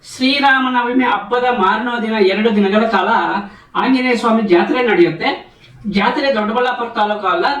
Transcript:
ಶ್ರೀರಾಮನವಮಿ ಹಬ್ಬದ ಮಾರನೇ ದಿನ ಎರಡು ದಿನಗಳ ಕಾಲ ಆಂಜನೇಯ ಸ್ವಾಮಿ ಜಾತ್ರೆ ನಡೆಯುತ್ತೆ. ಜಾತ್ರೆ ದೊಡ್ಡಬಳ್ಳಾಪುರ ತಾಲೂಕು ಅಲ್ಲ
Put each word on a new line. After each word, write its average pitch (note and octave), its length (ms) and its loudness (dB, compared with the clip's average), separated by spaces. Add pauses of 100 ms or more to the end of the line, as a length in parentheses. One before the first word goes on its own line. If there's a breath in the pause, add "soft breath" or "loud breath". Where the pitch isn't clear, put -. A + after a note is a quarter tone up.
(160)
ಶ್ರೀರಾಮನವಮಿ C4 880 2
ಹಬ್ಬದ B3 400 -2
ಮಾರನೇ A#3 580 0
ದಿನ A3 120 -4
ಎರಡು G#3 420 2
ದಿನಗಳ G#3 300 2
ಕಾಲ F#3 220 0 (680 loud breath)
ಆಂಜನೇಯ B3+ 400 0
ಸ್ವಾಮಿ A3+ 260 0
ಜಾತ್ರೆ G#3 460 2
ನಡೆಯುತ್ತೆ. F3+ 640 0 (340 soft breath)
ಜಾತ್ರೆ A3+ 480 0
ದೊಡ್ಡಬಳ್ಳಾಪುರ A#3 520 -2
ತಾಲೂಕು G#3 400 -2
ಅಲ್ಲ F3 180 0 (140)